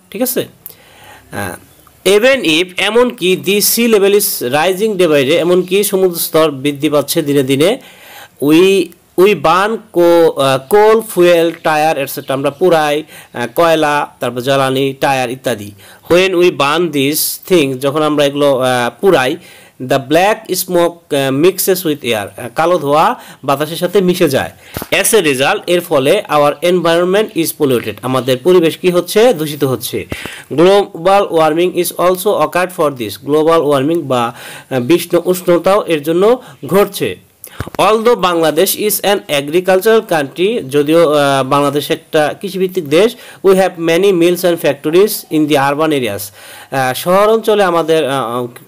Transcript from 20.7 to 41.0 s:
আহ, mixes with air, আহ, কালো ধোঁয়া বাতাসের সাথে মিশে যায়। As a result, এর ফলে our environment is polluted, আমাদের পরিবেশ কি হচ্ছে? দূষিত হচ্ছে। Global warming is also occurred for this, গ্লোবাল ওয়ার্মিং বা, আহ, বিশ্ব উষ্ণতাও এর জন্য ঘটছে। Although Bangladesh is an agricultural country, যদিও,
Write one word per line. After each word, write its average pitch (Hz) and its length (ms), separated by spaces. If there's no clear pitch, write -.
আহ, 135 260
mixes 185 440
with 151 180
air, 117 120
আহ, 107 400
কালো 170 220
ধোঁয়া 156 380
বাতাসের 147 340
সাথে 180 240
মিশে 180 280
যায়। 104 220
As 190 240
a 208 60
result, 147 460
এর 175 140
ফলে 160 480
our 147 420
environment 180 640
is 160 140
polluted, 117 420
আমাদের 127 360
পরিবেশ 165 400
কি 180 120
হচ্ছে? 208 440
দূষিত 147 300
হচ্ছে। 120 420
Global 190 800
warming 165 420
is 175 240
also 185 320
occurred 170 480
for 147 200
this, 107 160
গ্লোবাল 156 380
ওয়ার্মিং 147 400
বা, 123 340
আহ, - 440
বিশ্ব 170 460
উষ্ণতাও 180 600
এর 156 180
জন্য 190 380
ঘটছে। 170 600
Although 220 380
Bangladesh 170 600
is 208 280
an 196 160
agricultural 185 800
country, 165 600
যদিও, 147 440